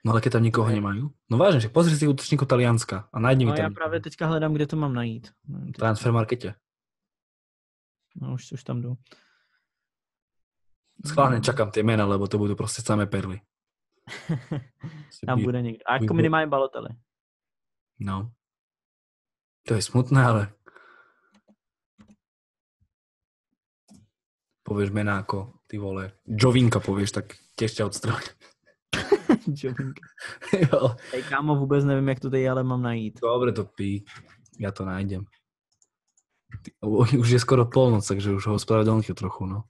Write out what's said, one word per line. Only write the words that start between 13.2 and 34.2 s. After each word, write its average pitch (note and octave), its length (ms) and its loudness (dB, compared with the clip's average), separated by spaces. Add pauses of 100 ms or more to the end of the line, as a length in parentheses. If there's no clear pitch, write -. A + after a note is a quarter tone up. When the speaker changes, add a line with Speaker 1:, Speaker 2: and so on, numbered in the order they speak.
Speaker 2:
<laughs> - 680 -10 (380)
Speaker 1:
Si - 160 -14
Speaker 2:
Tam B2+ 120 0
Speaker 1:
by-, - 60 0
Speaker 2:
bude B2 180 -2
někdo. A2+ 240 -8
A A2+ 80 0
jako A2+ 200 0
Speaker 1:
by-, - 20 2
Speaker 2:
minimálně D#3+ 300 2
Balotelli. C3+ 420 -2 (1120)
Speaker 1:
No. G2+ 320 -6 (1400)
To A#2+ 80 0
je G#2+ 80 0
smutné, C3 420 4
ale G#2 280 2 (4000)
povieš G2+ 280 -2
mená G#2 340 -2
ako, G2 280 -8 (140)
ty G#2 120 -12
vole, F#2+ 340 -8 (140)
Jovinka A#2 540 4
povieš, G2 320 -2
tak G2 120 -6 (320)
tiež A2 180 -2
ťa G#2+ 120 -2
odstrelí. G#2+ 380 -4 (680)
Speaker 2:
<laughs> - 680 0
Jovinka. C3 400 -8 (500)
Speaker 1:
<laughs> F3+ 200 4
Jo. B2 240 2 (160)
Speaker 2:
Hej, C3 100 -4
kámo, D3 340 0
vůbec C#3 280 2
nevím, C#3 240 2
jak B2+ 120 -2
to C3+ 100 -6
tady C3 180 2
ale C3 160 0
mám B2+ 180 0
najít. A2+ 380 -4
Speaker 1:
Dobre, A#2+ 320 0
to G2 120 -4
pí. G2+ 400 -6 (560)